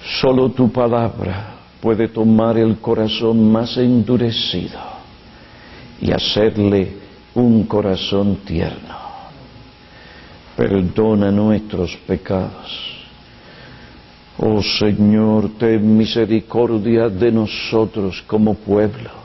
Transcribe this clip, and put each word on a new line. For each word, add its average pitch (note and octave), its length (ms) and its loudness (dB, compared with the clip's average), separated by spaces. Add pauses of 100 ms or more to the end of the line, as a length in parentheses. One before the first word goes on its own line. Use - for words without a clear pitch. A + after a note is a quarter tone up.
Solo C3 480 2
tu B2+ 200 2
palabra A2+ 840 -2 (260)
puede A2 280 0
tomar A2+ 500 2
el A2+ 200 2
corazón A2 720 0
más A2+ 260 0
endurecido A#2+ 1040 0 (1200)
y - 120 -2
hacerle G2+ 800 0 (420)
un A#2 300 4
corazón G2+ 800 -2
tierno. - 520 -6 (1600)
Perdona G2+ 720 2
nuestros G#2 680 0 (100)
pecados. - 880 -6 (1400)
Oh G#2+ 240 0
Señor, G#2+ 960 2
ten A2 380 2
misericordia A2+ 1120 0
de A2 240 2
nosotros A2 920 -2
como G#2+ 280 2
pueblo. G#2 560 0 (140)